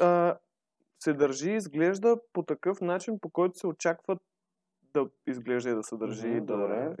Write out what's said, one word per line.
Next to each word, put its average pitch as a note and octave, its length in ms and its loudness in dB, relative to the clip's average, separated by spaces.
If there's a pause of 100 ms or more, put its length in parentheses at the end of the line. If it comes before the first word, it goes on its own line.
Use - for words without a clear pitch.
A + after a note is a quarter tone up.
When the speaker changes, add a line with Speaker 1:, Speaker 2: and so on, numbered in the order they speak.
Speaker 1:
а, F3 380 4 (640)
се D#3 120 2
държи C#3+ 380 2
и G#3+ 40 0
изглежда G3 640 2 (160)
по F3 100 -2
такъв F3+ 380 -2
начин, F3+ 400 -2
по D#3+ 100 -10
който F3+ 280 0
се - 80 -4
очаква E3+ 500 -2 (760)
да C#3 120 2 (200)
изглежда B2 440 -2
и A#2+ 40 0
да A2 80 -2
се A2+ 140 -10
държи, A2 320 -6
Speaker 2:
Мгм, A#2 80 0
Speaker 1:
и A2+ 40 0
да, G#2 160 -2
Speaker 2:
добре. G#2 440 -2